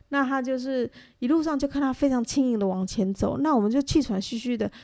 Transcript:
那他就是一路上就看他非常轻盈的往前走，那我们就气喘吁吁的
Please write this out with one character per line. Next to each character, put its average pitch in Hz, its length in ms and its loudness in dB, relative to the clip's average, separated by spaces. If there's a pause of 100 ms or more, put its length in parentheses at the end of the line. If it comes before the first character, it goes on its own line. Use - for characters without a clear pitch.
那 277 180 0
他 262 160 0
就 262 160 -2
是 254 320 -4 (300)
一 240 80 0
路 320 120 4
上 311 160 0
就 277 120 0
看 277 120 -4
他 269 120 2
非 277 180 2
常 247 140 2
轻 262 260 2
盈 226 80 2
的 202 80 2
往 185 180 -2
前 190 300 0
走， - 240 0
那 294 160 2
我 233 60 4
们 208 100 2
就 269 100 2
气 285 220 2
喘 196 180 -2
吁 233 160 -6
吁 240 200 -4
的 214 120 -2 (160)